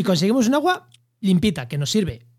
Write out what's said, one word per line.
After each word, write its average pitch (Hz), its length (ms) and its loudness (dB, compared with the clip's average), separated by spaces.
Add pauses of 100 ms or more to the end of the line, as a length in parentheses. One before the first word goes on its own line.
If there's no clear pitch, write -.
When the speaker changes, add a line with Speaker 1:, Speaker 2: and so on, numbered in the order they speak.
Speaker 1:
Ujú. - 20 -2
Speaker 2:
conseguimos 196 460 2
un 269 60 2
agua 349 340 -2 (320)
limpita, 165 480 0
que 147 80 -6
nos 143 120 -4
sirve 180 360 -2 (140)